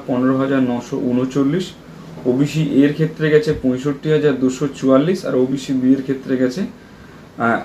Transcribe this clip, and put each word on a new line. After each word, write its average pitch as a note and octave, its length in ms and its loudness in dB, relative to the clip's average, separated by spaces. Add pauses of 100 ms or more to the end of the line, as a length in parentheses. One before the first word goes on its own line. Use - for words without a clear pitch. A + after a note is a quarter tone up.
পনেরো C3 320 0
হাজার C3+ 240 0
নশো A#2+ 340 -4
ঊনচল্লিশ, C3+ 680 0 (600)
ওবিসি C#3+ 360 2 (200)
এর D3 100 4
ক্ষেত্রে D#3 380 -2
গেছে D3+ 320 4
পঁয়ষট্টি C3+ 500 -2
হাজার C#3+ 280 2
দুশো C3 360 0
চুয়াল্লিশ, C#3+ 480 2
আর C3 100 -2
ওবিসি C#3 380 0
বি C3 200 4
এর C3+ 100 0
ক্ষেত্রে C3+ 340 -4
গেছে, B2+ 260 0
আহ, - 1040 -6